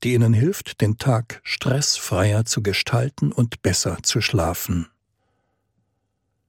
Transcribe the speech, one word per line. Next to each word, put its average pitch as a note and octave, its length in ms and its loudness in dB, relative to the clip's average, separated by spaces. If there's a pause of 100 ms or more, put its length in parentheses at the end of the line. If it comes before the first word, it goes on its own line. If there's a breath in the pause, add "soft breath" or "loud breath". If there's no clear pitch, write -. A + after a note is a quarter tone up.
die B2 120 0
Ihnen A#2 180 6
hilft, C3+ 480 0
den A2 160 2
Tag A#2 460 -2
stressfreier A2+ 1040 0
zu - 160 -2
gestalten A#2+ 680 0
und - 280 0
besser - 420 0
zu - 200 0
schlafen. E2+ 640 -2 (1600)